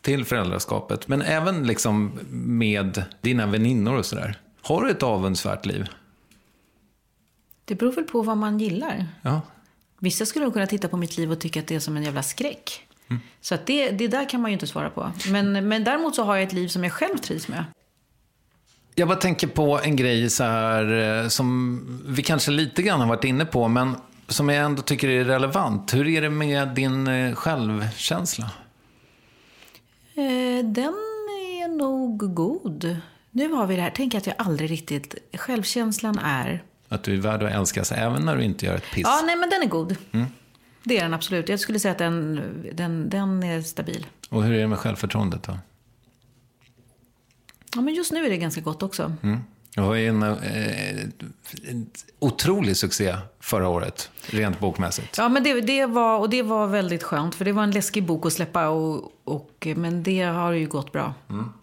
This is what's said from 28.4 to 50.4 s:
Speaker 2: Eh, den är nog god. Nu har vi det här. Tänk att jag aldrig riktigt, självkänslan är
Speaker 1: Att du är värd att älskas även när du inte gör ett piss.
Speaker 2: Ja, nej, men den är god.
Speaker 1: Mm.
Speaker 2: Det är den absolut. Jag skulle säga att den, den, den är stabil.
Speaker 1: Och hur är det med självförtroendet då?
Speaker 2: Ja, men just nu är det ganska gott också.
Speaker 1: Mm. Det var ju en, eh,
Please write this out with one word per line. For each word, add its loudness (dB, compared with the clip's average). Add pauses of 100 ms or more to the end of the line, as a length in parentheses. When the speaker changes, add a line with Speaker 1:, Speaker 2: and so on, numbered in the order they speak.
Speaker 2:
Eh, 0
den 0 (680)
är -4
nog 0
god. -2 (340)
Nu 0
har 0
vi 0
det 0
här. -2
Tänk -2
att -2
jag -4
aldrig 0
riktigt, -4 (240)
självkänslan -2
är -2 (260)
Speaker 1:
Att -2
du 2
är 2
värd 2
att 0
älskas 0
även 0
när 2
du 2
inte 0
gör 2
ett -6
piss. 0
Speaker 2:
Ja, 4
nej, 2
men 0
den 2
är 2
god. 0 (160)
Speaker 1:
Mm. 2 (580)
Speaker 2:
Det 2
är 2
den 0
absolut. -2
Jag 0
skulle 0
säga 2
att -4
den, 0 (320)
den, -2
den 0
är -2
stabil. -6 (220)
Speaker 1:
Och 0
hur 4
är 4
det 2
med 0
självförtroendet -2
då? -8 (2250)
Speaker 2:
Ja, -2
men 0
just -2
nu 0
är 2
det 0
ganska -4
gott -4
också. -4 (100)
Speaker 1:
Mm. 0 (360)
Det 0
var 4
ju 2
en, 4
eh, -2 (680)